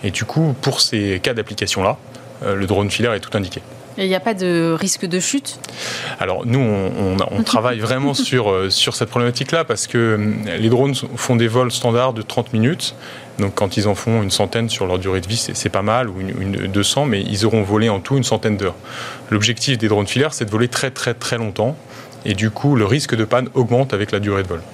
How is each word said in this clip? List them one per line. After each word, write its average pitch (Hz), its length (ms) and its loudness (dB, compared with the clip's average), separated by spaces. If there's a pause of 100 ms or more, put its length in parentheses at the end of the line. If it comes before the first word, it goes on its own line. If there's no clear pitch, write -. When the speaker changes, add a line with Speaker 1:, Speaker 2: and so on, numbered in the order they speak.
Speaker 1:
Et 104 60 0
du 95 160 -4
coup, 156 340 2
pour - 220 2
ces 101 400 2
cas 135 100 -4
d'application-là, 104 640 0 (460)
euh, 101 120 0
le 98 120 -2
drone 101 240 2
filaire 113 240 2
est 98 60 -2
tout - 140 -12
indiqué. 98 280 -2 (360)
Speaker 2:
Et 196 60 -2
il 190 40 0
n'y 185 60 2
a 185 60 0
pas 220 140 -2
de 170 440 2
risque - 260 -2
de 180 160 0
chute ? - 380 -4 (640)
Speaker 1:
Alors, 92 260 -2
nous, 123 140 2
on, 101 360 2
on, 95 200 0 (140)
on 104 120 0
Speaker 2:
<laughs> - 20 2
Speaker 1:
travaille 113 360 0
vraiment 131 340 0
sur, 127 360 2
euh, 95 200 2
sur - 240 2
cette - 160 -2
problématique-là 123 540 0
parce 110 220 -2
que, 117 280 2
hum, 107 220 0 (220)
les 110 100 4
drones 127 260 4
sont, - 220 -4
font 120 200 2
des 117 120 4
vols 120 240 2
standards 123 400 2
de 110 100 -6
trente - 300 -4
minutes. 120 420 2 (440)
Donc, 101 160 0
quand 101 220 0
ils 104 120 2
en 101 60 2
font 113 280 2
une 98 80 0
centaine 113 380 0
sur 98 180 -2
leur 90 120 0
durée 95 220 0
de 87 60 -8
vie, 107 100 -2
c'est, - 200 -4
c'est - 140 -2
pas 95 120 0
mal, 113 260 2
ou 95 120 -8
une, 95 100 -6 (100)
une, 98 300 -2
deux 101 120 2
cents, 139 240 2
mais 101 160 0
ils 101 240 0
auront 107 160 4
volé 104 260 2
en 101 120 0
tout 135 160 0
une 127 80 2
centaine 110 320 0
d'heures. 95 200 -2 (540)
L'objectif 113 480 2
des 107 100 2
drones 104 180 4
filaires, 139 280 0
c'est 127 100 -4
de 104 60 -6
voler 113 180 2
très, 127 220 -2
très, 123 240 -2
très - 240 -4
longtemps. 110 360 -2 (520)
Et 107 80 2
du 107 160 0
coup, 143 260 2
le 107 80 4
risque 127 320 2
de 110 80 2
panne 123 300 2
augmente 127 400 2
avec 104 180 0
la 101 80 0
durée 101 220 0
de 92 60 -4
vol. 85 120 -6 (140)